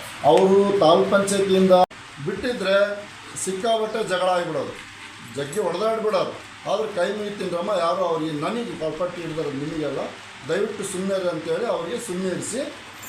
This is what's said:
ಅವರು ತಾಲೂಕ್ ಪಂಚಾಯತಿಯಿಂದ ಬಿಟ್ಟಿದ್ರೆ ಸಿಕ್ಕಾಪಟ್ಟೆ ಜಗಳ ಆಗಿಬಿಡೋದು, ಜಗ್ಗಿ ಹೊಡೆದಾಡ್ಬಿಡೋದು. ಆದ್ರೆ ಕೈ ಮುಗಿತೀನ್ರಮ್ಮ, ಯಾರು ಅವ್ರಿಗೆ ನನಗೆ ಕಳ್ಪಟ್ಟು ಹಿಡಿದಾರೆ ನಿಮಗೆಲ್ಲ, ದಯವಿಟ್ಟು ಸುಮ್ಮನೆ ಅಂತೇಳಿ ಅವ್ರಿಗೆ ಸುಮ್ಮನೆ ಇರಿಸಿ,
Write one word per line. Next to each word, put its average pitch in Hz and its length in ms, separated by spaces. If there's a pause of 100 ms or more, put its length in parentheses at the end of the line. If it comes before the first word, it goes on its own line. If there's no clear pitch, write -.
(240)
ಅವರು 190 560
ತಾಲೂಕ್ 180 320
ಪಂಚಾಯತಿಯಿಂದ 196 600 (540)
ಬಿಟ್ಟಿದ್ರೆ 202 720 (480)
ಸಿಕ್ಕಾಪಟ್ಟೆ 220 600
ಜಗಳ 180 260
ಆಗಿಬಿಡೋದು, 160 440 (640)
ಜಗ್ಗಿ 143 220
ಹೊಡೆದಾಡ್ಬಿಡೋದು. 202 920 (180)
ಆದ್ರೆ 208 160
ಕೈ 202 300
ಮುಗಿತೀನ್ರಮ್ಮ, 196 540
ಯಾರು 175 340
ಅವ್ರಿಗೆ 160 260
ನನಗೆ 180 480
ಕಳ್ಪಟ್ಟು 175 420
ಹಿಡಿದಾರೆ 156 280
ನಿಮಗೆಲ್ಲ, 143 500 (500)
ದಯವಿಟ್ಟು 208 340
ಸುಮ್ಮನೆ 190 460
ಅಂತೇಳಿ 165 360
ಅವ್ರಿಗೆ 190 320
ಸುಮ್ಮನೆ 185 320
ಇರಿಸಿ, 214 440 (340)